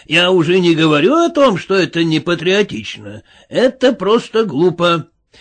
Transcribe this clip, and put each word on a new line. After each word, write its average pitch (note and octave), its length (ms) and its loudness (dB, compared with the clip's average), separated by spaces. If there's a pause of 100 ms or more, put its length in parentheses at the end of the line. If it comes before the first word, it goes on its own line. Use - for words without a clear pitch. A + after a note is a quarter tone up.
Я F3 240 0
уже F3+ 300 2
не E3+ 140 2
говорю D#3 400 2
о E4+ 160 2
том, C4+ 260 2
что - 180 -4
это E3+ 300 0
не D#3 160 0
патриотично. D#3 1040 -4 (260)
Это B3 440 0
просто A3 520 -2
глупо. E3+ 640 0 (320)